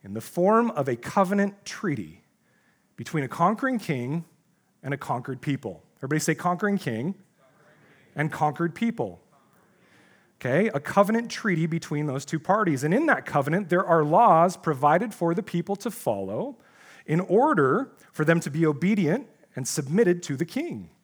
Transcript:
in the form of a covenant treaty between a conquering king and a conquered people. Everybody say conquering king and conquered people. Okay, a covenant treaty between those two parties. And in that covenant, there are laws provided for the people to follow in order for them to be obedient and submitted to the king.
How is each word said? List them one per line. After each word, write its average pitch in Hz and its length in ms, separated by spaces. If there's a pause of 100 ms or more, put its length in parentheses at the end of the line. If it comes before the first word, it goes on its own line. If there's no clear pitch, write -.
in 98 100
the 113 80
form 220 480
of 139 180
a 127 80
covenant 196 680
treaty 110 560 (720)
between 143 280
a 127 40
conquering 220 500
king 151 480 (560)
and 139 100
a 139 60
conquered 127 420
people. 131 440 (140)
Everybody 147 220
say 156 140
conquering 180 460
king 127 340 (1000)
and 156 160
conquered 165 420
people. 143 480 (1200)
Okay, 165 300
a 143 100
covenant 220 500
treaty 175 380
between 156 400
those 135 180
two 160 140
parties. 180 440
And 156 100
in 294 120
that 240 200
covenant, 156 440
there 185 160
are 165 180
laws 175 540
provided 160 560
for 170 220
the 208 80
people 180 320
to 208 160
follow 113 680 (480)
in 160 140
order 196 720 (200)
for 156 120
them 165 160
to 160 100
be 156 160
obedient 175 640 (280)
and 131 120
submitted 175 560
to 139 120
the 156 100
king. 170 440 (140)